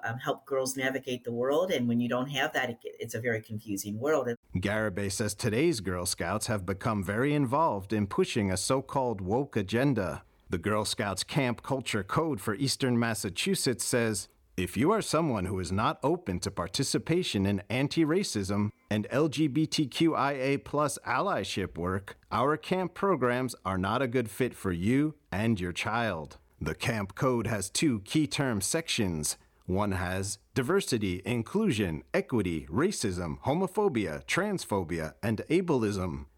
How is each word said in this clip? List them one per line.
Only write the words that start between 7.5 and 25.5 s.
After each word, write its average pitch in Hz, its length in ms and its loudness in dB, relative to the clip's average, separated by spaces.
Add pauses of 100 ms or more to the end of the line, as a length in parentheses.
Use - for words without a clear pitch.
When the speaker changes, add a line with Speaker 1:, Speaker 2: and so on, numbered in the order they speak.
Speaker 2:
in 104 160 2
pushing 113 420 2
a 92 60 2
so-called 131 640 0
woke 113 360 0
agenda. 107 680 0 (240)
The 90 100 0
Girl 104 260 0
Scouts 98 380 -2
Camp 127 400 0
Culture 123 400 -2
Code 156 380 0
for 104 160 -2
Eastern 127 420 2
Massachusetts 117 840 0
says, 113 420 2 (300)
"If 90 200 -2
you 139 140 4
are 214 100 4
someone 143 440 0
who 92 160 -2
is 85 100 -4
not 113 320 0
open 131 380 0
to 95 100 -4
participation 123 960 0
in 98 240 0
anti-racism 123 1000 2 (200)
and 107 200 2
L 147 180 4
G 147 180 2
B 143 220 2
T 151 180 2
Q 156 300 2
I 135 160 2
A 139 240 2
plus 143 500 0
allyship 113 720 0
work, 92 380 -2 (160)
our 135 240 4
camp 180 380 -2
programs 127 600 2 (100)
are 92 140 0
not 107 240 2
a 131 60 0
good 117 200 0
fit 120 260 0
for 95 180 -2
you 127 420 2 (160)
and 107 300 2